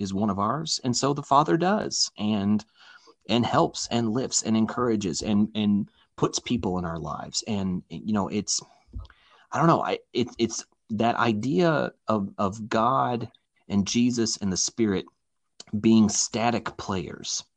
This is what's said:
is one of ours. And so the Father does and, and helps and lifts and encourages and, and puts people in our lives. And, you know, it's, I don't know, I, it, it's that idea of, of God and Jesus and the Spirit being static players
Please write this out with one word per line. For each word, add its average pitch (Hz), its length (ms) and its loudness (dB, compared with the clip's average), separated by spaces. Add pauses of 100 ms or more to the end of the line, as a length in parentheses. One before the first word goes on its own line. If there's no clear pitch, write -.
is 98 120 -4
one 101 180 0
of 95 100 0
ours. 139 420 -2
And 123 140 0
so 139 180 0
the 143 80 -8
Father 151 340 4
does 185 640 0
and, 104 460 0 (640)
and 117 180 2
helps - 460 0
and 113 180 0
lifts 123 320 -2
and 110 140 2
encourages 110 680 0
and, 104 320 2
and 104 340 0 (280)
puts - 240 -2
people 98 380 -2
in 87 60 -4
our 82 140 -6
lives. 73 480 -8
And, 95 420 -2
you 82 240 -6
know, 101 140 0
it's, - 340 -4 (920)
I 113 60 -4
don't 160 100 4
know, 147 140 6
I, - 180 -4 (120)
it, 120 160 0 (100)
it's 113 260 -2 (260)
that 113 240 0
idea 131 760 0 (160)
of, 101 280 0
of 104 320 -4
God 123 640 0 (380)
and 101 180 2
Jesus 120 520 2
and 98 140 -2
the 87 40 -2
Spirit 101 480 0 (760)
being 110 300 6
static 113 680 -2
players - 680 -8 (120)